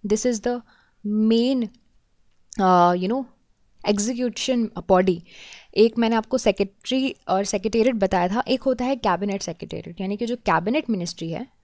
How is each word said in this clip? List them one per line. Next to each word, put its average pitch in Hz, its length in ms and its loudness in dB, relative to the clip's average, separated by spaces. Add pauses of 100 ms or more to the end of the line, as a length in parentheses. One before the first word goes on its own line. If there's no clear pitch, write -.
This 214 180 0
is 233 160 0
the 240 200 -4 (460)
main, 226 600 2 (920)
uh, 180 360 6
you 180 120 -2
know, 247 180 -2 (640)
एग्जीक्यूशन 233 840 -2 (200)
बॉडी। 185 340 4 (540)
एक 226 200 4
मैंने 226 180 2
आपको 226 220 -2
सेक्रेटरी 226 800 -2 (120)
और 190 160 0
सेक्रेटेरिएट 220 520 0
बताया 190 320 0
था, 208 200 -2
एक 262 160 -2
होता 254 220 -2
है 269 100 0
कैबिनेट 196 460 -2
सेक्रेटेरिएट, 170 600 -12
यानी 196 160 -4
कि 240 80 -4
जो 233 100 -4
कैबिनेट 202 540 0
मिनिस्ट्री 170 420 -6
है 247 160 -10 (160)